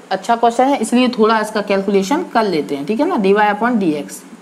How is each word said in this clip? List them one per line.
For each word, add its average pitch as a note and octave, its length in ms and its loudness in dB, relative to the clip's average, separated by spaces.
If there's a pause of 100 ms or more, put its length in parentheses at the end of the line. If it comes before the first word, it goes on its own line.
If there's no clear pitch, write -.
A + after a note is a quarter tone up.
(120)
अच्छा F#3+ 240 -2
question A#3 280 2
है, C4+ 140 2
इसलिए A#3+ 320 2
थोड़ा A3 300 2
इसका G#3+ 220 -4
calculation G3 640 0
कर A3+ 200 0
लेते D3 320 -2
हैं, C#3+ 100 -6
ठीक A3 140 -2
है D4+ 80 0
ना, F#4 100 -2
डी G3 160 2
वाई G#3 200 2
upon A#3 240 -2
डी F3+ 160 0
एक्स। C#3+ 280 -10 (200)